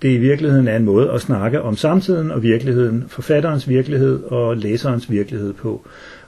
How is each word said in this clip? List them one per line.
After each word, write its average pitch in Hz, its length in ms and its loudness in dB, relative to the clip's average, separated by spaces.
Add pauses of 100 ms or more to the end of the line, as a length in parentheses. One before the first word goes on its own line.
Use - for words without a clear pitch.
det 135 60 2
i 131 80 4
virkeligheden 135 520 2
er 110 80 0
en 113 80 2
måde 104 260 4
at 120 100 -2
snakke 117 420 -2
om 107 140 -4
samtiden 165 540 0
og 131 120 -2
virkeligheden, 120 680 2
forfatterens 147 600 -2
virkelighed 131 540 0
og 117 340 -2
læserens 117 540 -2
virkelighed 101 420 -2
på. 107 300 -8 (460)